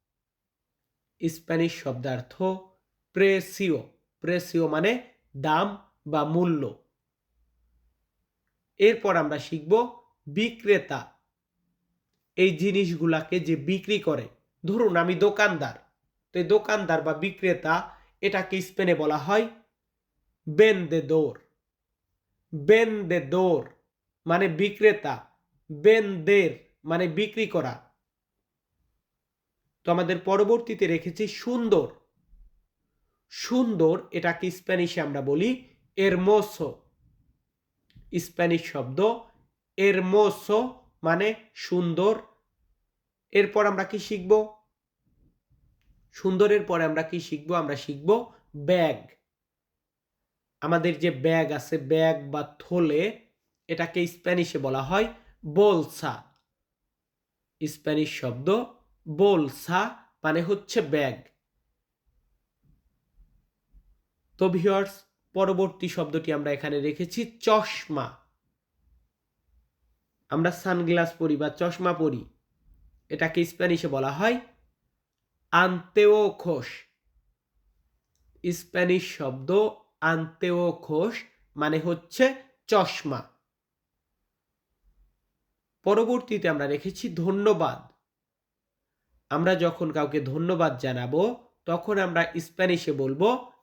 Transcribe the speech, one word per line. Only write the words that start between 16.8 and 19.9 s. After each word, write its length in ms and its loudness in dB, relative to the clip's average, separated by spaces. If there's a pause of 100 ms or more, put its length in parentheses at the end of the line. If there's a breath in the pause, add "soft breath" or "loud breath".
বা 120 -2
বিক্রেতা 840 -2 (220 loud breath)
এটাকে 400 -2
স্পেনে 340 0
বলা 240 0
হয় 300 0 (1000)